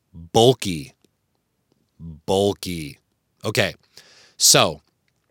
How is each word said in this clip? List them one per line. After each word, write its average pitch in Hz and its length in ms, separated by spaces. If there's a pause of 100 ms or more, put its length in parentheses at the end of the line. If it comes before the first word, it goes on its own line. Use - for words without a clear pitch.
(120)
Bulky. 87 840 (1040)
Bulky. 85 1000 (480)
Okay, 104 300 (640)
so 95 440 (500)